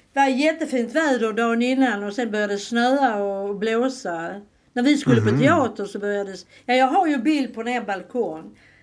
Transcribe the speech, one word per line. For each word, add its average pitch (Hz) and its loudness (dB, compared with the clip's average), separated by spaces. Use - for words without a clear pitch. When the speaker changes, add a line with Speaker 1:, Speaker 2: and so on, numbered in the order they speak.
Speaker 1:
var 269 2
jättefint 269 0
väder 254 2
dagen 233 0
innan 247 2
och 202 -6
sen 226 -4
började 208 -2
det 202 -4
snöa 240 2
och 202 -4
blåsa. 202 -4
När 247 0
vi 294 4
skulle - 4
Speaker 2:
Mhm. 110 2
Speaker 1:
på 135 2
teater 269 2
så 196 -10
började 202 -4
det 190 -12
s-, 180 -16
ja, 247 0
jag 254 4
har 339 2
ju 294 0
bild 269 0
på 220 -8
den 240 -4
här 240 -4
balkon 190 -6